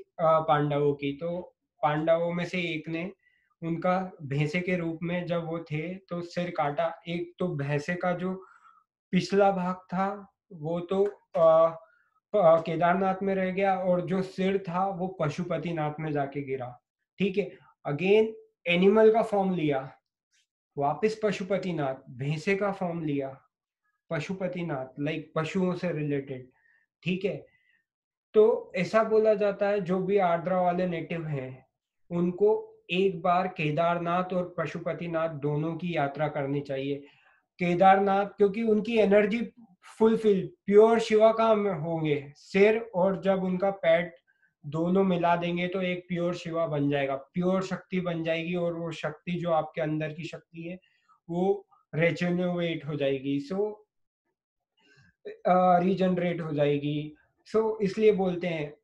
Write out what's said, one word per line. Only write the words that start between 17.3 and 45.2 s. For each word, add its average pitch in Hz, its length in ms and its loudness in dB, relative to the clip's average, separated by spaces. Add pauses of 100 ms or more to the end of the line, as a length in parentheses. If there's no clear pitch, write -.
है। - 200 -4 (300)
Again 196 400 2 (400)
animal 208 460 6
का 220 100 2
form 190 320 0
लिया, 143 420 -2 (800)
वापस 151 460 -2
पशुपतिनाथ, 180 720 -2 (140)
भैंसे 147 460 -4
का 196 160 -2
form 170 320 -6
लिया, 135 380 -4 (680)
पशुपतिनाथ, 165 920 -6
like 151 200 -4 (120)
पशुओं 175 380 -2
से 175 180 -4
related, 139 580 -6 (540)
ठीक 180 220 -2
है। 156 220 -8 (840)
तो 220 420 4
ऐसा 214 280 2
बोला 214 300 4
जाता 202 360 0
है 208 120 0
जो 185 180 -2
भी 190 180 2
आर्द्रा 180 440 2
वाले 180 260 0
native 165 380 -6
हैं 131 420 -8 (440)
उनको 190 640 0 (160)
एक 180 320 0
बार 185 260 2
केदारनाथ 170 840 -2
और 175 240 -4
पशुपतिनाथ 165 720 -4
दोनों 151 480 -4
की 170 180 -6
यात्रा 147 320 -2
करनी 143 340 -4
चाहिए। 139 340 -6 (640)
केदारनाथ 190 640 4
क्योंकि 202 380 0
उनकी 220 340 0
एनर्जी 208 560 4 (460)
फुलफिल, 214 520 4 (140)
pure 220 340 8
शिवा 220 340 6
का 226 120 2 (280)
होंगे 156 600 -4
सिर, 214 440 4 (160)
और 180 260 2
जब 185 220 0
उनका 185 280 0
pet 175 440 2 (500)
दोनों 175 380 0
मिला 170 320 2